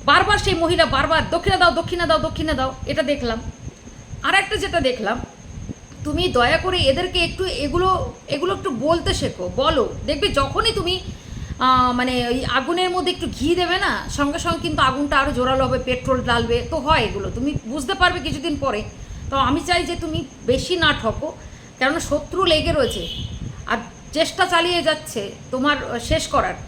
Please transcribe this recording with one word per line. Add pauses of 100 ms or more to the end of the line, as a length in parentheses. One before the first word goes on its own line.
বারবার
সেই
মহিলা
বারবার,
"দক্ষিণা
দাও,
দক্ষিণা
দাও,
দক্ষিণা
দাও", (120)
এটা
দেখলাম। (840)
আর
একটা
যেটা
দেখলাম, (840)
তুমি
দয়া
করে
এদেরকে
একটু
এগুলো, (160)
এগুলো
একটু
বলতে
শেখো,
বলো। (180)
দেখবে
যখনই
তুমি, (580)
আহ,
মানে,
ওই
আগুনের
মধ্যে
একটু (140)
ঘি
দেবে
না,
সঙ্গে
সঙ্গে
কিন্তু
আগুনটা
আরও
জোরালো
হবে,
পেট্রোল
ঢালবে,
তো
হয়
এগুলো,
তুমি (120)
বুঝতে
পারবে
কিছুদিন
পরে। (480)
তো
আমি
চাই
যে
তুমি (220)
বেশি
না
ঠকো, (460)
কেননা
শত্রু
লেগে
রয়েছে (580)
আর (340)
চেষ্টা
চালিয়ে
যাচ্ছে (180)
তোমার,
আহ,
শেষ
করার (120)